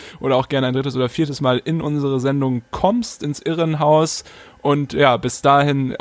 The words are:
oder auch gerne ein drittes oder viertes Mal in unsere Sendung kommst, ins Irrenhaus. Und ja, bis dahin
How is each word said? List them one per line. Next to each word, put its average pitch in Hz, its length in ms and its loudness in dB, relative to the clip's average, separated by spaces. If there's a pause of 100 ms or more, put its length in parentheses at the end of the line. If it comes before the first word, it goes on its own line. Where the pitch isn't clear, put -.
(200)
oder 135 160 0
auch 131 140 0
gerne 135 180 0
ein 127 60 -2
drittes 131 240 -2
oder 127 100 0
viertes 143 320 -4
Mal 127 240 2
in 160 180 -2
unsere 143 380 -2
Sendung 131 420 0 (100)
kommst, - 520 -4
ins 147 180 -6
Irrenhaus. 156 840 0 (380)
Und 143 320 0
ja, 135 240 4
bis 123 240 -4
dahin 139 600 2